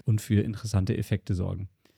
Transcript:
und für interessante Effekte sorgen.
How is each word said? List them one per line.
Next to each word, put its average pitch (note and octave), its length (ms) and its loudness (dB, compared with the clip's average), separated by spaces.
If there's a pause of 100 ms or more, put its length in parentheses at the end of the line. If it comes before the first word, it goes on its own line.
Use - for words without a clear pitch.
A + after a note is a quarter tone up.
und G#2+ 160 2
für G#2 200 4
interessante G#2 560 0
Effekte G#2 380 -2
sorgen. F#2 340 -4 (300)